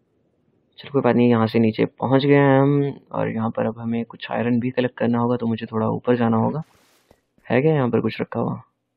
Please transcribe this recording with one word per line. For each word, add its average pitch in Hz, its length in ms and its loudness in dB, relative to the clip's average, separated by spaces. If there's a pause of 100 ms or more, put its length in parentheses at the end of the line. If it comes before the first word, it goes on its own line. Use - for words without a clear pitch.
(800)
चलो - 140 -20
कोई 135 100 0
बात 120 140 4
नहीं, 120 140 4
यहाँ 113 160 4
से 113 120 0
नीचे 113 280 2
पहुँच 131 380 0
गए 143 100 4
हैं 139 260 4
हम 139 340 0 (180)
और 110 160 -2
यहाँ 113 220 -4
पर 113 160 -4
अब 113 120 -6
हमें 117 280 -4
कुछ - 240 -16
iron 120 300 -2
भी 127 100 -4
collect 123 280 -4
करना 117 200 0
होगा, 120 180 0
तो 117 100 -6
मुझे 113 200 -4
थोड़ा 110 220 -2
ऊपर 113 280 0
जाना 113 200 0
होगा। 117 260 -2 (840)
है 120 160 0
क्या 156 120 2
यहाँ 131 160 0
पर 113 100 2
कुछ 113 200 -4
रखा - 200 -6
हुआ? 117 200 -6 (360)